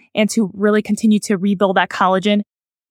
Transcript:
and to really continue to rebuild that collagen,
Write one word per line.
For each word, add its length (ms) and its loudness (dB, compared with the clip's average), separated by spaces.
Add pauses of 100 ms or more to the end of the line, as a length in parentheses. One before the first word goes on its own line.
(140)
and 180 0
to 220 -2
really 280 0
continue 380 0
to 180 -2
rebuild 400 0
that 120 0
collagen, 520 0 (500)